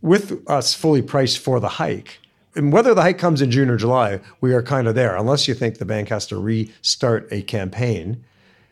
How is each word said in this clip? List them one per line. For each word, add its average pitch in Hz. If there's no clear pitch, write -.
with 196
us 139
fully 151
priced 131
for 127
the 113
hike, -
and 147
whether 233
the 196
hike 175
comes 165
in 135
June 131
or 117
July, 110
we 127
are 123
kind 127
of 113
there, 113
unless 123
you 127
think 113
the 101
bank 104
has 107
to 101
restart 113
a 104
campaign, 104